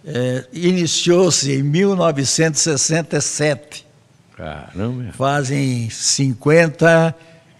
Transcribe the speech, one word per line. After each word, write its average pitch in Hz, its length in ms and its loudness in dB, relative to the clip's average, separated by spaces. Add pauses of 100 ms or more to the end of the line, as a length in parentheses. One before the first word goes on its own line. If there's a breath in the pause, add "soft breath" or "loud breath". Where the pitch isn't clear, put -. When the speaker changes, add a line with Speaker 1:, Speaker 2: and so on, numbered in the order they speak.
Speaker 1:
É, 127 480 -4
iniciou-se 175 1000 2
em 135 100 0
mil 185 320 2
novecentos 160 640 0
e - 40 0
sessenta 156 540 -2
e - 20 0
sete. - 680 -4 (500)
Speaker 2:
Caramba. 95 760 -8
Speaker 1:
Fazem 135 760 -2
cinquenta 160 1200 2 (460 soft breath)